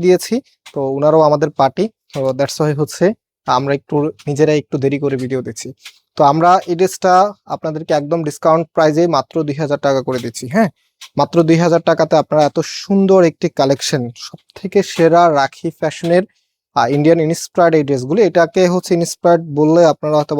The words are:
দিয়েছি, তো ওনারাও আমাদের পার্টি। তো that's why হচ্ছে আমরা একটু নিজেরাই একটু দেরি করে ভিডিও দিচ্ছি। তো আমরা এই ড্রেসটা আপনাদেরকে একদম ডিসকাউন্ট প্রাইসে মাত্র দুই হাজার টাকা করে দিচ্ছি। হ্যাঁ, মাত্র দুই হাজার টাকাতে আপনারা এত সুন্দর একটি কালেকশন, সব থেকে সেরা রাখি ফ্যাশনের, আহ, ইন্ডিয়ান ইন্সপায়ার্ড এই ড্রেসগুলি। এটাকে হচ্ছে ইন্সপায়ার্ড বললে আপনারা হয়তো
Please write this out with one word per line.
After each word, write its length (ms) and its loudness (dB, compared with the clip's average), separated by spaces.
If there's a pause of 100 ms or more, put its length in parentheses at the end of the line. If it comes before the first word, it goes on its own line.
দিয়েছি, 300 0 (380)
তো 60 -8 (160)
ওনারাও 340 2
আমাদের 200 0 (100)
পার্টি। 260 0 (280)
তো 60 -8 (200)
that's 220 -4
why 200 -2
হচ্ছে 240 -4 (420)
আমরা 320 0
একটু 160 -8 (320)
নিজেরাই 360 0
একটু 200 -8
দেরি 200 0
করে 200 -2
ভিডিও 240 -6
দিচ্ছি। 220 -14 (480)
তো 40 2 (100)
আমরা 200 2 (200)
এই 80 -4
ড্রেসটা 340 0 (420)
আপনাদেরকে 440 -8
একদম 280 -4
ডিসকাউন্ট 380 0 (100)
প্রাইসে 280 2 (120)
মাত্র 200 -4 (120)
দুই 140 -6
হাজার 240 -4
টাকা 220 0
করে 180 -4
দিচ্ছি। 200 -12 (100)
হ্যাঁ, 140 2 (500)
মাত্র 160 -2 (140)
দুই 140 4
হাজার 260 0
টাকাতে 240 0 (100)
আপনারা 260 0
এত 80 -12 (260)
সুন্দর 360 2 (120)
একটি 160 -4 (120)
কালেকশন, 420 -2 (240)
সব 140 -20 (200)
থেকে 200 -4 (140)
সেরা 280 4 (180)
রাখি 280 -4 (120)
ফ্যাশনের, 440 0 (520)
আহ, 200 0
ইন্ডিয়ান 320 4
ইন্সপায়ার্ড 520 0
এই 80 2
ড্রেসগুলি। 420 -2
এটাকে 320 0 (120)
হচ্ছে 260 -4
ইন্সপায়ার্ড 420 0 (180)
বললে 220 4 (120)
আপনারা 260 -4
হয়তো 200 -4